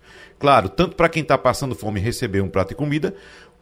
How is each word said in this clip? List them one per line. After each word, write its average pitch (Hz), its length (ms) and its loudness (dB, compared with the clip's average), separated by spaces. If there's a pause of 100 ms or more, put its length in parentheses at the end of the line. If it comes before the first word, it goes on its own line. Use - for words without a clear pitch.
(400)
claro, 117 300 4
tanto - 260 -2
para 165 140 4
quem 160 160 -2
tá 135 120 2
passando 127 380 -2
fome 104 240 -6
receber 104 400 -2
um 95 100 0
prato 92 200 0
de - 60 -10
comida, 147 380 -2 (480)